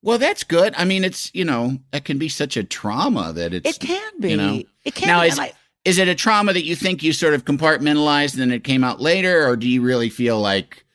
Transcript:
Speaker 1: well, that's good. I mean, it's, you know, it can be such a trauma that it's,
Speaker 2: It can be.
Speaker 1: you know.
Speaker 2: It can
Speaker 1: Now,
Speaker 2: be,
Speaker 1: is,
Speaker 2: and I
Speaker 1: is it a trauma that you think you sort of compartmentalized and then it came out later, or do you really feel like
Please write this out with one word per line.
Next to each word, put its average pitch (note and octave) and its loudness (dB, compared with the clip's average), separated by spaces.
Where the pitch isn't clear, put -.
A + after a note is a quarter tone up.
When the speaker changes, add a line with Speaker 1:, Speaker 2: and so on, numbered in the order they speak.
Speaker 1:
well, A3+ 0
that's D#4 0
good. E3+ 2
I E3 0
mean, F#3+ 2
it's, - -6
you F#3 -2
know, C3 -2
it C#3+ -6
can C#3 -4
be D#3 -2
such C#3 -4
a A2 -2
trauma G#2+ -2
that E2+ -4
it's, F2+ -4
Speaker 2:
It - -16
can G4 -6
be. F#3+ -2
Speaker 1:
you G#2 0
know. G2+ -2
Speaker 2:
It - -6
can - -2
Speaker 1:
Now, F3 4
Speaker 2:
be, E3+ 4
Speaker 1:
is, E3 2
Speaker 2:
and D4 -4
I - -16
Speaker 1:
is F3+ 2
it F#3 4
a F3+ 0
trauma G#3 2
that F3+ -2
you E3 -2
think F3+ -4
you D#3 2
sort D3+ 2
of B2+ -2
compartmentalized D3 2
and C3 -4
then B2 2
it A#2+ -6
came C3 2
out B2+ -2
later, F3 4
or B2 2
do A#2 -2
you B2 2
really A#2+ 2
feel A#2 0
like G2 -2